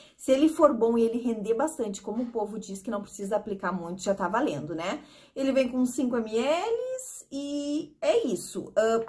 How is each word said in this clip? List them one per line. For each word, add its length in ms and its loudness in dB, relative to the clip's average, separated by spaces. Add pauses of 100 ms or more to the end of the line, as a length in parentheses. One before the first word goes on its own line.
(160)
Se 140 0
ele 180 6
for 240 6
bom 240 4
e 60 6
ele 160 2
render 340 0
bastante, 480 -2
como 220 -4
o 80 -8
povo 280 -4
diz 220 -12
que 100 -8
não 100 -4
precisa 360 -4
aplicar 340 -4
muito, 300 -6
já 120 2
tá 140 -2
valendo, 480 -2
né? 260 -4 (320)
Ele 200 2
vem 160 4
com 160 2
cinco 320 0
M 200 -2
Ls 960 -2
e 680 -4
é 260 2
isso. 480 -6
Ah, 340 4